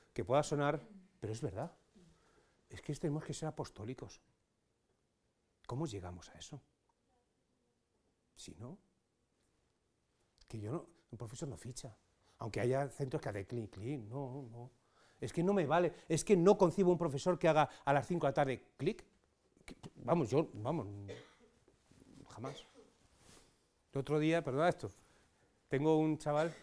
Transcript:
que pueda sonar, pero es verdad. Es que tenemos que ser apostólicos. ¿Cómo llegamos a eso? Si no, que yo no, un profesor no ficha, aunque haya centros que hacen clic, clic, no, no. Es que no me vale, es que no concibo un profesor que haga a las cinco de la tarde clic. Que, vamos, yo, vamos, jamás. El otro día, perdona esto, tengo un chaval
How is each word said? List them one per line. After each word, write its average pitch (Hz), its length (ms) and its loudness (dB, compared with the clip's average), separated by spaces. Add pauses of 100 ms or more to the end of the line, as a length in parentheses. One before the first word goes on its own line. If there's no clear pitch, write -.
(120)
que 113 120 -4
pueda 139 180 4
sonar, 147 380 0 (400)
pero 104 120 -6
es 117 80 -8
verdad. 123 300 -6 (960)
Es - 140 -16
que 147 120 -8
tenemos 151 300 -2
que - 80 -8
ser 156 160 -6
apostólicos. 123 720 -10 (1500)
¿Cómo 143 200 -4
llegamos 90 440 -10
a - 80 -20
eso? - 220 -16 (1700)
Si - 220 -16
no, 123 220 -14 (1700)
que 113 100 -10
yo 104 140 -6
no, 175 140 -6 (240)
un 117 80 -12
profesor 123 300 -10
no - 80 -10
ficha, - 400 -14 (420)
aunque 117 220 -6
haya 131 280 0
centros 139 340 -4
que - 60 -4
hacen 101 160 -4
clic, 113 260 -8
clic, 123 320 -8
no, 127 480 -10
no. 120 200 -16 (500)
Es 117 120 -6
que 170 100 0
no 190 100 4
me 185 140 4
vale, 160 260 4 (160)
es 160 160 0
que 208 120 8
no 180 220 8
concibo 180 340 6
un 170 60 4
profesor 165 400 0
que 175 100 6
haga 151 200 6 (160)
a 139 80 4
las 139 140 4
cinco 160 200 0
de 139 40 4
la 135 40 -6
tarde 135 300 0 (120)
clic. 170 280 -2 (600)
Que, - 120 -16 (200)
vamos, 139 340 2
yo, 143 240 2
vamos, 120 320 -4 (1400)
jamás. 135 380 -12 (1300)
El 139 80 -2
otro 143 180 0
día, 160 260 2
perdona 147 240 2
esto, 113 220 -2 (800)
tengo 151 280 4
un 156 220 2
chaval 151 440 0